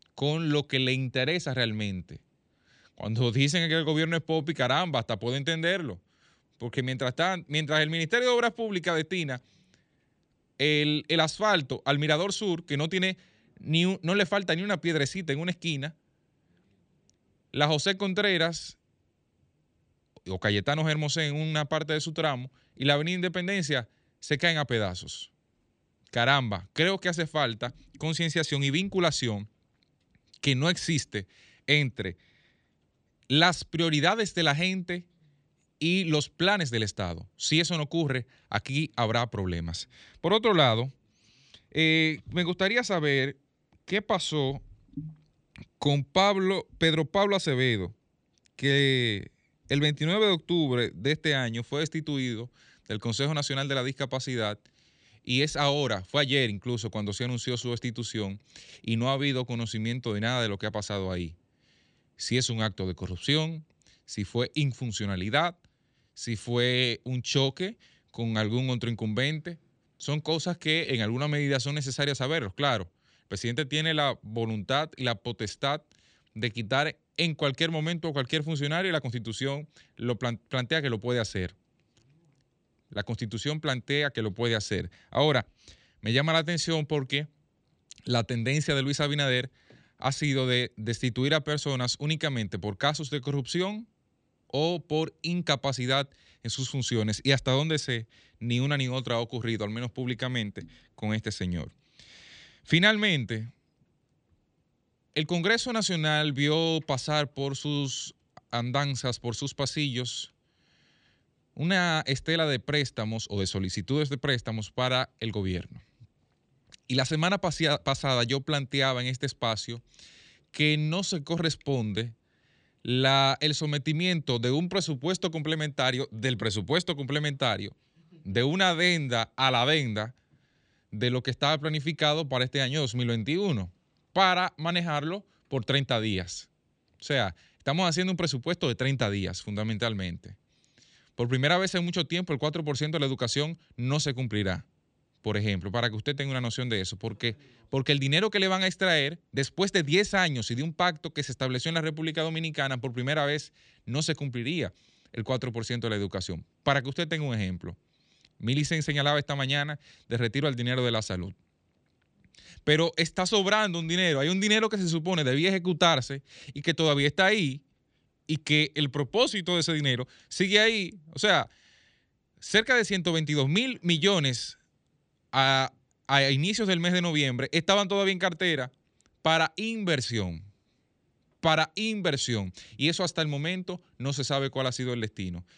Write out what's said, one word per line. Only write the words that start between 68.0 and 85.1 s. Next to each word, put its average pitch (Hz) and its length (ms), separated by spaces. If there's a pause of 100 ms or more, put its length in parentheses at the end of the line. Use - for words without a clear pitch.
con 113 260
algún 113 320
otro 120 200
incumbente, 131 680 (400)
son 147 220
cosas 165 380
que 156 360
en 117 80
alguna 120 260
medida 143 320
son 143 160
necesarias 143 420
saberlos. 131 360
Claro, 120 380 (300)
el - 60
presidente 120 380
tiene 156 280
la 143 280
voluntad 113 760
y 131 60
la 120 120
potestad 120 640 (520)
de 110 180
quitar 131 460 (200)
en 165 180
cualquier 151 360
momento 165 360
a 156 60
cualquier 143 300
funcionario 156 460
y - 20
la 156 100
Constitución 127 640 (280)
lo 120 220
plan-, 117 200
plantea 131 440
que 143 80
lo 117 100
puede 120 200
hacer. 98 360 (1400)
La 104 120
Constitución 117 580
plantea 143 500
que 117 100
lo 107 120
puede 117 220
hacer. 95 360 (180)
Ahora, 143 380 (540)